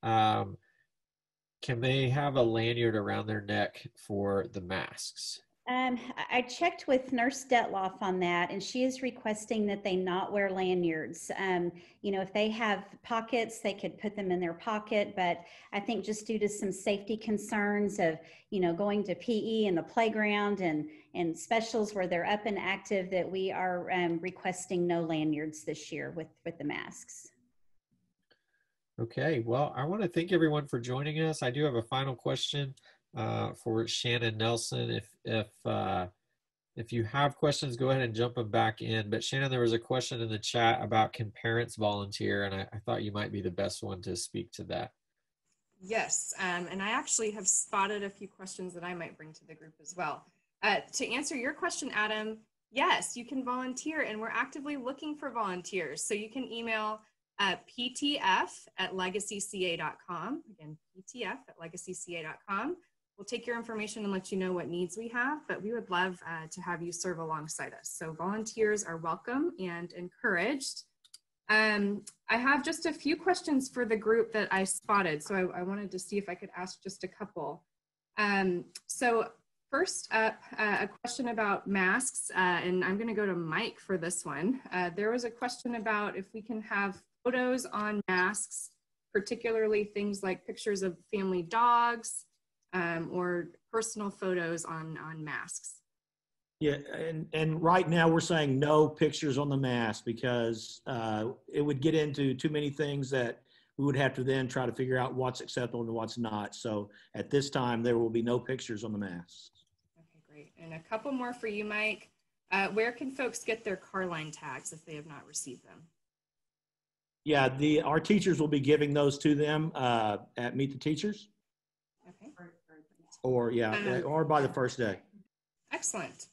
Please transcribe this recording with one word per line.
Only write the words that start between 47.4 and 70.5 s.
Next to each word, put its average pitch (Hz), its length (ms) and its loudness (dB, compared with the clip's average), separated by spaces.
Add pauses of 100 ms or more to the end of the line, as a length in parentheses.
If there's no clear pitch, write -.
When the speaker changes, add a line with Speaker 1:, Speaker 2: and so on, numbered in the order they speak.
Speaker 3:
spotted 202 580 2
a 196 60 -4
few 196 180 -14
questions 185 460 -10
that 175 100 -10
I 180 100 -6
might 170 220 -8
bring 156 160 -18
to - 140 -20
the 160 80 -18
group 156 280 -20
as 151 140 -14
well. 151 280 -4 (380)
Uh, 202 160 4 (140)
to - 200 -4
answer 285 240 -2
your 254 160 -2
question, 330 420 -4
Adam, 214 440 0 (320)
yes, 269 460 2
you 240 80 -8
can 262 200 -4
volunteer, 254 580 -4
and 214 180 -4
we're 226 80 -4
actively 269 480 -4
looking 269 400 -6
for 294 140 -8
volunteers. 180 760 -4
So 226 100 -2
you 214 160 -6
can 262 200 -8
email, 220 500 -2 (400)
uh, 190 160 2 (100)
P 247 240 -6
T 285 300 0
F 202 480 2 (100)
at 185 160 -2
legacy 190 460 -2
C 185 260 -2
A 170 100 0
dot 160 220 -4 (100)
com. 196 360 -6 (120)
Again, 156 200 -14 (180)
P 190 140 -20
T 247 160 -8
F 208 140 -6 (100)
at - 120 -20
legacy 170 320 -12
C 175 240 -10
A 165 60 -6
dot 156 160 -10 (100)
com. 226 280 -2 (420)
We'll 202 60 -14
take 240 220 -6
your 240 100 -2
information 220 480 -6
and 202 80 0
let 190 180 -2
you 196 80 -2
know 185 140 0
what 170 160 -2
needs 175 280 -2
we 226 120 -6
have, 254 400 0
but 170 120 -4
we 202 120 -4
would 226 180 -6
love, 180 380 0
uh, 160 220 -8
to - 100 -12
have 175 220 -4
you 175 100 -6
serve 175 260 -4
alongside 156 540 -6
us. - 240 -14
So 160 160 -8
volunteers 208 720 0
are 165 120 -6
welcome 240 640 -2
and 175 320 -6
encouraged. 196 880 -2 (680)